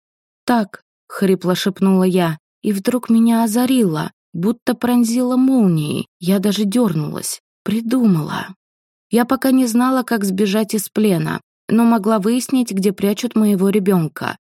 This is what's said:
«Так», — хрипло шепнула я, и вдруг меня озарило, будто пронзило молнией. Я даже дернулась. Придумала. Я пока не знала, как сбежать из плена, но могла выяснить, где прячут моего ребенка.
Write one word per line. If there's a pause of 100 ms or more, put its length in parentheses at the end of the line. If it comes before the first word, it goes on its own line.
(440)
«Так», — (260)
хрипло
шепнула
я, (240)
и
вдруг
меня
озарило, (220)
будто
пронзило
молнией. (140)
Я
даже
дернулась. (220)
Придумала. (600)
Я
пока
не
знала,
как
сбежать
из
плена, (280)
но
могла
выяснить,
где
прячут
моего
ребенка. (220)